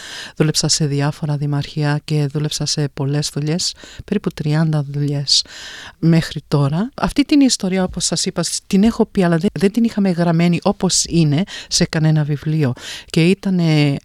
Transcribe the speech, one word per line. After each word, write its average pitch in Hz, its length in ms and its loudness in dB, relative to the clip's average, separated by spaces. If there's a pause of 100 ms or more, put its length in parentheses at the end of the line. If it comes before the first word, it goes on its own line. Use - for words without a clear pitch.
(360)
Δούλεψα 156 320 0
σε 156 180 0
διάφορα 143 520 -2
δημαρχία 147 680 -2
και 151 220 0
δούλεψα 147 380 -4
σε 143 280 -2
πολλές 143 400 -2
δουλειές, 151 420 -4 (300)
περίπου 202 240 -4
τριάντα 151 640 0
δουλειές 143 540 -2 (540)
μέχρι 160 480 2
τώρα. 156 480 0
Αυτή - 280 0
την 285 180 4
ιστορία, 190 420 2
όπως 180 220 -4
σας - 200 -2
είπα, 180 180 -2
σ-, - 240 -6
την 196 160 4
έχω 226 220 2
πει, - 180 0
αλλά 170 140 4
δεν, 180 160 0
δεν 190 180 2
την 233 120 0
είχαμε 202 260 0
γραμμένη 170 540 2
όπως 190 440 0
είναι 160 360 2 (240)
σε - 180 0
κανένα 156 380 2
βιβλίο. 147 500 -2 (320)
Και 165 240 2
ήτανε, 160 760 2